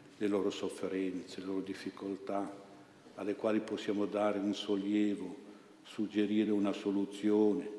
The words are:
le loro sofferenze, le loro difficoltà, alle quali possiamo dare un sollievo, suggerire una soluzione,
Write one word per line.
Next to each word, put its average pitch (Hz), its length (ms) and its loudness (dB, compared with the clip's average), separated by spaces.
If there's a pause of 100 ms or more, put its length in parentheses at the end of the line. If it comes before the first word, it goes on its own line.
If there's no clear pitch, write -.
(180)
le 104 100 -2
loro 101 240 2
sofferenze, 92 880 -4
le 92 60 -8
loro 95 160 -2
difficoltà, 98 1000 -6 (560)
alle 101 200 -2
quali 107 240 2
possiamo 104 460 -2
dare 101 340 2
un 101 140 0
sollievo, 101 800 0 (480)
suggerire 104 680 2
una 101 200 4
soluzione, 101 960 2 (120)